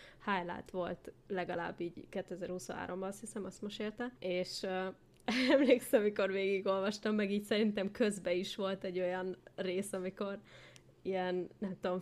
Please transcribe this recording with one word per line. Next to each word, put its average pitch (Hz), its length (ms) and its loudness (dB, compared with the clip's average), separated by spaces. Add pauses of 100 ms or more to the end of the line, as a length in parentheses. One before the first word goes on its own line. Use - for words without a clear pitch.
(240)
highlight 175 460 -2
volt, 180 420 -4 (160)
legalább 175 520 -2
így 170 280 -8
kétezer-huszonháromban, 180 1000 -6
azt 196 120 -8
hiszem, 220 240 -8
azt 190 180 -12
most 208 180 -6
érte. 220 380 -6
És, 180 440 -2
ö, 185 260 -2 (360)
<laughs> 254 280 4
emlékszem, 254 480 6
amikor 208 300 2
végigolvastam, 196 840 2
meg 208 160 2
így 208 140 0
szerintem 208 460 2
közben 202 460 2
is 190 200 -2
volt 190 280 -2
egy 180 140 -2
olyan 185 380 0 (180)
rész, 190 380 -2
amikor 196 460 -4 (640)
ilyen, 180 560 0
nem 190 220 -4
tudom, 185 220 0